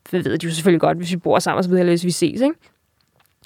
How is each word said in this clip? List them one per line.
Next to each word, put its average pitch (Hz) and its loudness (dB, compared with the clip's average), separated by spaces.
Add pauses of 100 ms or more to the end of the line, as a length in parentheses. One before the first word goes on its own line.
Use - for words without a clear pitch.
(120)
ved 170 -2
de 170 -6
jo 165 -6
selvfølgelig 160 2
godt, 160 2
hvis 175 -6
vi 185 -4
bor - 2
sammen - -2
og 190 0
så 180 -2
videre, 185 2
eller 175 2
hvis 170 0
vi 175 0
ses, 175 -2
ikke?" 294 0 (920)